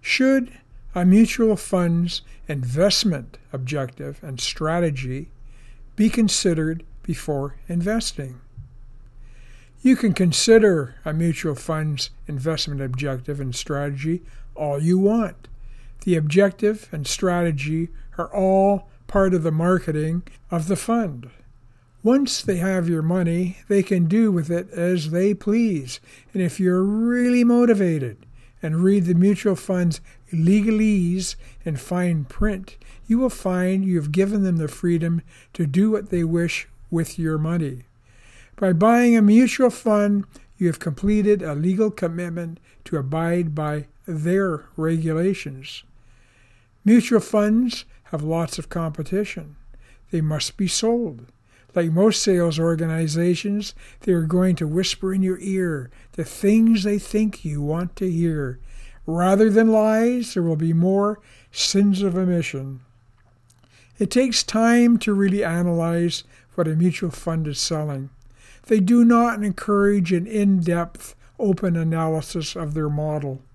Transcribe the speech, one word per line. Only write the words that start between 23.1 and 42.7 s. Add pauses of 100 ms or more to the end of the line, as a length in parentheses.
they
can
do
with
it
as
they
please. (340)
And
if
you're
really
motivated (360)
and
read
the
mutual
fund's (280)
legalese (300)
in
fine
print, (300)
you
will
find
you
have
given
them
the
freedom (320)
to
do
what
they
wish (220)
with
your
money. (720)
By
buying
a
mutual
fund, (320)
you
have
completed
a
legal
commitment (240)